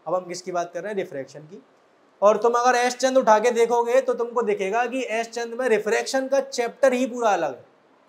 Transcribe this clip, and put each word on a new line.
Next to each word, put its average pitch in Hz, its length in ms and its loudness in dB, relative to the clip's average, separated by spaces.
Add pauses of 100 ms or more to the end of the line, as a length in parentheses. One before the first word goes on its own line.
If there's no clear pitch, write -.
अब 160 80 -2
हम 185 100 -4
किसकी 175 280 -10
बात 175 200 -4
कर 170 100 -10
रहे 208 100 -10
हैं? 208 40 -8
रिफ्रैक्शन 147 460 -10
की। 180 200 -20 (600)
और 208 160 6
तुम 233 160 2
अगर 240 220 2
एस 247 200 0
चंद 262 220 2
उठा 214 200 6
के 233 140 2
देखोगे 233 500 2
तो 247 120 -2
तुमको 233 300 -4
दिखेगा 202 420 -2
कि 254 240 -4
एस 226 200 -4
चंद 233 240 -8
में 254 140 -4
reflection 233 600 0
का 269 140 2
chapter 254 500 0
ही 254 140 0
पूरा 233 240 -2
अलग 165 200 0
है। - 140 -14 (440)